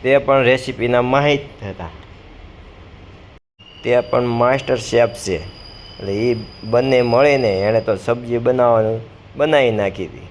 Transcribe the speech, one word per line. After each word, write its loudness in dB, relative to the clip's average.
તે 4
પણ 2
રેસીપીના 0
માહિત 2
હતા. -12
તે 2
પણ -2
માસ્ટર 0
શેફ 0
છે. -6
એટલે -14
ઈ 0
બંને 2
મળીને 2
એણે 0
તો -2
સબ્જી -4
બનાવવાનું 2
બનાવી 2
નાખી -4
હતી. -16